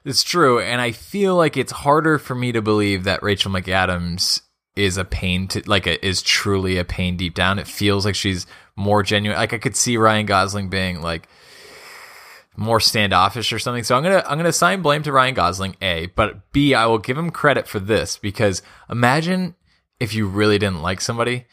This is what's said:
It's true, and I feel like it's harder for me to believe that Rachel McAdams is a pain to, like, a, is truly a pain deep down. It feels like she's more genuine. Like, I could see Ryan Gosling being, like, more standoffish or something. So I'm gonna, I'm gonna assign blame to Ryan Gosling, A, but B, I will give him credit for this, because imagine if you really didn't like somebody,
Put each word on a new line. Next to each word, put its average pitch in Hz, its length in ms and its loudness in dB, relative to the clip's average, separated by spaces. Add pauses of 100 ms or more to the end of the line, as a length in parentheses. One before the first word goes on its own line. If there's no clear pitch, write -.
It's 139 180 0
true, 139 360 4
and 117 200 -2
I 120 140 -2
feel 190 420 -2
like 160 220 2
it's 120 160 -2
harder 156 440 2
for - 160 -10
me 123 200 -2
to 113 80 0
believe 101 420 2
that 95 200 -2
Rachel 101 280 -2
McAdams 90 920 -2 (340)
is 98 220 0
a 92 80 -4
pain 92 440 -2
to, - 180 -6
like, 98 200 0
a, 85 180 0
is 92 160 -2
truly 95 560 0
a 90 80 0
pain 90 320 -4
deep 87 180 -4
down. 95 240 0
It - 80 -8
feels 101 380 0
like 98 100 0
she's 92 300 -2 (300)
more 104 280 2
genuine. 104 340 -2
Like, 110 160 -2
I 117 40 -2
could 107 180 -4
see 120 220 0
Ryan 110 280 4
Gosling 98 440 0
being, 92 320 -4
like, 82 260 -6 (1300)
more 113 220 2
standoffish 101 720 2
or 110 60 -4
something. 120 240 -4
So 123 120 2
I'm 135 80 2
gonna, 185 240 4
I'm 147 100 -2
gonna 170 120 0
assign 180 320 0
blame 151 220 0
to 151 80 -4
Ryan 131 220 4
Gosling, 95 480 -2
A, 87 340 -2
but - 360 -2
B, 143 220 4
I 113 120 4
will 113 140 4
give 127 180 -4
him 165 140 -4
credit 131 360 0
for 107 120 -6
this, 95 380 -2
because 101 440 -2 (280)
imagine 160 680 0 (440)
if 107 140 -4
you 107 140 -2
really 104 300 2
didn't 95 240 -2
like 90 180 -4
somebody, 120 520 -4